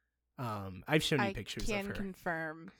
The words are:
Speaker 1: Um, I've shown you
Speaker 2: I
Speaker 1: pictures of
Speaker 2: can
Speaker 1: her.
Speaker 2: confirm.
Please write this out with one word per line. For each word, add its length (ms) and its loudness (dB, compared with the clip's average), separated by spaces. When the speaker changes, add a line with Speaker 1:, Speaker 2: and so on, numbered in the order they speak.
Speaker 1:
Um, 500 -4
I've 160 6
shown 160 4
you 60 4
Speaker 2:
I 80 0
Speaker 1:
pictures 300 -4
of 60 4
Speaker 2:
can 180 2
Speaker 1:
her. 60 -4
Speaker 2:
confirm. 880 -4